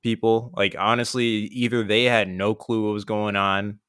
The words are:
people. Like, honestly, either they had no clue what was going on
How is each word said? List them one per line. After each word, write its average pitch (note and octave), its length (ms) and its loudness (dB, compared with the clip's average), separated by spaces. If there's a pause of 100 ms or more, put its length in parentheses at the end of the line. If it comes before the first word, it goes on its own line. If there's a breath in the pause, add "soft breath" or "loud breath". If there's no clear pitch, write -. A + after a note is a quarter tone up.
people. A2+ 520 0
Like, G2+ 220 0
honestly, A#2 480 0
either A#2 580 -2
they G#2+ 200 2
had A2+ 260 2
no G2 240 -2
clue A2 320 -2
what G#2+ 80 0
was G#2 120 -6
going G#2 300 -2
on G2+ 520 0